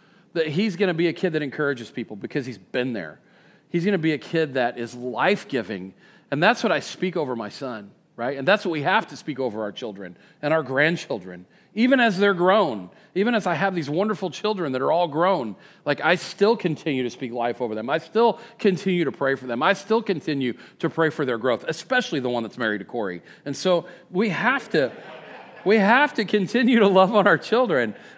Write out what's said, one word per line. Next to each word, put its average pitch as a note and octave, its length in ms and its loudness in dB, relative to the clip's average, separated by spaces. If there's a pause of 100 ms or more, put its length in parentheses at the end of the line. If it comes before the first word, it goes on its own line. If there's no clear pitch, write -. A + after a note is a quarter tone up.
(340)
That D#3+ 140 0
he's F3 280 0
gonna F#3 200 2
be E3+ 120 2
a D#3+ 60 0
kid E3+ 200 -2
that D3+ 100 -2
encourages C3+ 480 -4
people G#2+ 240 -10
because A#2 300 -6
he's A#2 120 -10
been B2 360 -4
there. D#2 260 -10 (500)
He's E3+ 160 0
gonna G3+ 140 2
be D#3 140 2
a C#3+ 40 -2
kid D#3 380 -2
that B2 240 0
is A#2+ 160 -6
life-giving. A#2+ 1000 -2 (380)
And C#3+ 100 -2
that's A3+ 220 2
what G#3+ 80 2
I D3+ 80 0
speak - 360 -6
over C3+ 200 -4
my G#2+ 140 -8
son, A2 420 -12 (240)
right? C3 220 -4
And C3+ 100 -8
that's G#3 180 2
what F3+ 60 -2
we D3+ 100 -4
have F#3 280 0
to C#3+ 80 -16
speak C3+ 220 -8
over A2 220 -4
our G#2 100 -6
children F#2+ 460 -12 (240)
and D3+ 120 0
our D#3+ 100 2
grandchildren, B2+ 840 -2 (300)
even B3+ 240 4
as A3 180 2
they're G3+ 160 4
grown, E3+ 560 2 (240)
even A3 220 2
as G3 100 0
I F3 100 0
have F#3+ 200 0
these D3 140 -4
wonderful F#3 400 -2
children F3+ 420 -4
that B2+ 100 -2
are C#3 100 0
all E3+ 160 0
grown, D3 480 0 (300)
like, C#3+ 160 -2
I E3 140 2
still G#3 400 2
continue D3 480 -2
to A#2+ 60 -2
speak A#2+ 240 -10
life A#2+ 280 -2
over A2 140 -4
them. A2+ 140 -6
I D#3 80 0
still A3 420 0 (180)
continue F3+ 480 2
to C3+ 60 -2
pray C3+ 240 0
for B2+ 120 -8
them. A#2+ 140 -2
I F3+ 120 4
still A3 280 -2
continue C#3+ 520 -2 (260)
to E3 100 0
pray D#3+ 200 2
for D3 160 -4
their B2 120 0
growth, A#2 300 0
especially E3 520 -2
the B2+ 100 -2
one A#2+ 140 -2
that's G#2+ 140 -12
married G#2+ 220 0
to F#2+ 60 -10
Corey. F#2+ 360 -6 (240)
And C#3 100 -6
so F3 300 2 (240)
we G3 200 0
have A3+ 420 0
to, C#3 200 2 (720)
we G#3 120 6
have A#3+ 380 4
to A3 100 0
continue A#3 540 4
to G3+ 80 8
love F#3 260 6
on G3+ 140 6
our E3+ 100 6
children. D#3+ 580 0 (220)